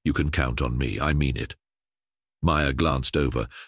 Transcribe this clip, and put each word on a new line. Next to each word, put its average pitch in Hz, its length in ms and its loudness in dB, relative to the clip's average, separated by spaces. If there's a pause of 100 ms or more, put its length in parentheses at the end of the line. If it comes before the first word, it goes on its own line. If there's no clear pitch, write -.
you 76 80 2
can 73 180 0
count 64 320 0
on 60 160 -2
me, 57 200 -2
I 76 140 0
mean 71 240 2
it." - 180 -6 (880)
Maya 76 320 2
glanced 69 440 0
over, 64 320 0 (200)